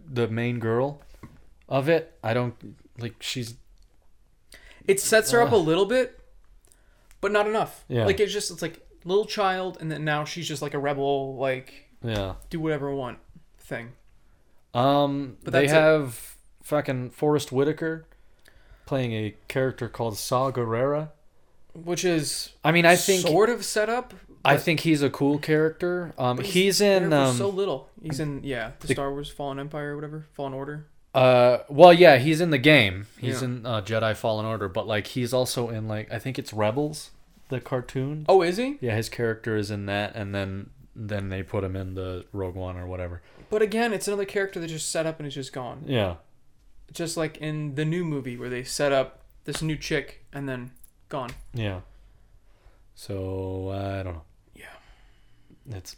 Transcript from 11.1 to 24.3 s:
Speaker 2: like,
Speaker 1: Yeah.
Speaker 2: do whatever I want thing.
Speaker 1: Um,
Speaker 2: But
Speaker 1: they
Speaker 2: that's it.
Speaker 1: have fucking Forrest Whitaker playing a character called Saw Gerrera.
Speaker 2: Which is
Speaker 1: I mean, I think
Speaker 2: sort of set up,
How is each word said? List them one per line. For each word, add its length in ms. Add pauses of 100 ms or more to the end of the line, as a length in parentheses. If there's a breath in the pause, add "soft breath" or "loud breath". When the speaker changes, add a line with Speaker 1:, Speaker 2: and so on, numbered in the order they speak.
Speaker 2:
like, 520 (140)
Speaker 1:
Yeah. 300 (160)
Speaker 2:
do 100
whatever 300
I 60
want 240 (400)
thing. 340 (800)
Speaker 1:
Um, 720
Speaker 2:
But 100
Speaker 1:
they 80
Speaker 2:
that's 120
it. 20
Speaker 1:
have 600 (280)
fucking 480
Forrest 400
Whitaker 540 (800 soft breath)
playing 280
a 220 (120)
character 420
called 280
Saw 340
Gerrera. 580 (640)
Speaker 2:
Which 300
is 500 (100)
Speaker 1:
I 80
mean, 160
I 80
think 320
Speaker 2:
sort 240
of 120
set 260
up, 240 (300)